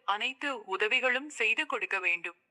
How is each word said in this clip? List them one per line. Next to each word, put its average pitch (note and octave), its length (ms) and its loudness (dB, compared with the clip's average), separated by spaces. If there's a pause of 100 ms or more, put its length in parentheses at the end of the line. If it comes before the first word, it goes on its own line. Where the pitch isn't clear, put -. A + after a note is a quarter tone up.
அனைத்து B3 440 0 (160)
உதவிகளும் B3 680 2
செய்து A#3 360 2
கொடுக்க G3+ 320 -2
வேண்டும். F3 400 -2 (120)